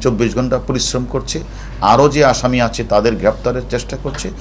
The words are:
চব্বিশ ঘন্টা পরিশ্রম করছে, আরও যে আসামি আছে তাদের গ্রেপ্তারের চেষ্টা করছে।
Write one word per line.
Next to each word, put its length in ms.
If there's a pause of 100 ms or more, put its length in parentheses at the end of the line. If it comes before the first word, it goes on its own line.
চব্বিশ 340
ঘন্টা 320
পরিশ্রম 420
করছে, 340 (380)
আরও 280
যে 160
আসামি 360
আছে 220
তাদের 320
গ্রেপ্তারের 540
চেষ্টা 340
করছে। 260 (120)